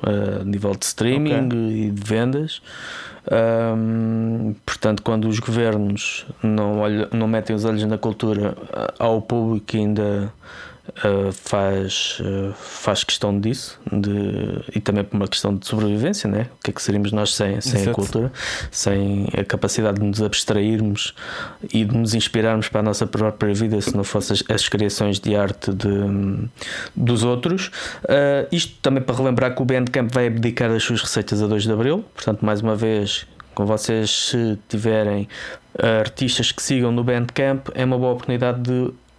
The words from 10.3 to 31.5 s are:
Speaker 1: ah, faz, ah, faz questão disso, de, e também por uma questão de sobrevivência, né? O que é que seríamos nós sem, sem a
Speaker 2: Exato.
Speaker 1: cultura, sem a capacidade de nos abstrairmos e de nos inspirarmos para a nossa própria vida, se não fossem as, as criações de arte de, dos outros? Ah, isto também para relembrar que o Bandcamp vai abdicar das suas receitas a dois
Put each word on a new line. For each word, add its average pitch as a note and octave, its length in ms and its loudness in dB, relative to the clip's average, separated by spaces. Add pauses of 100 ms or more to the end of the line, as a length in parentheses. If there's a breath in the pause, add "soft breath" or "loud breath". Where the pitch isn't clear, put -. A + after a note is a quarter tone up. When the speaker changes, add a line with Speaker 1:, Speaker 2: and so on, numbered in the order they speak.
Speaker 1:
ah, G2 340 2
faz, G2 920 -2
ah, G2 320 -2
faz - 480 -4
questão G2+ 380 0
disso, A2+ 400 -4 (100)
de, G2+ 720 -2 (100)
e G#2+ 80 -2
também G2+ 220 2
por G2+ 140 -4
uma G2+ 100 0
questão - 260 -2
de F#2+ 140 -4
sobrevivência, G#2+ 640 0
né? G#2+ 160 0 (140)
O - 20 -20
que - 80 -4
é - 20 0
que - 80 -8
seríamos G2+ 300 0
nós G#2 240 0
sem, G2+ 260 0
sem A2 200 0
a - 20 2
Speaker 2:
Exato. A#2 140 0
Speaker 1:
cultura, A2+ 360 -2 (380 loud breath)
sem G2+ 560 0 (100)
a G2+ 60 2
capacidade G#2 560 0
de G#2 80 0
nos G#2 160 0
abstrairmos G#2+ 880 0 (600 loud breath)
e A2 120 2
de A2 120 2
nos A2+ 180 2
inspirarmos A2 540 2
para A2 120 0
a - 40 2
nossa G#2 200 0
própria G#2+ 480 0
vida, G#2+ 280 2
se - 160 -2
não G2 80 0
fossem G2+ 300 -2
as, F#2+ 140 0
as A2 200 0
criações G2+ 500 0
de G#2+ 160 0
arte G2+ 380 0
de, G2+ 160 0 (1080 loud breath)
dos A#2+ 300 2
outros? E3 480 0 (360 loud breath)
Ah, C#3+ 440 4
isto E3+ 280 0
também C3+ 220 2
para B2+ 140 -2
relembrar B2+ 400 2
que C#3 60 0
o - 20 0
Bandcamp B2 480 0
vai B2 160 4
abdicar A#2 420 0
das A2+ 140 2
suas A#2 180 0
receitas G#2 400 0
a G#2 60 2
dois G#2 160 2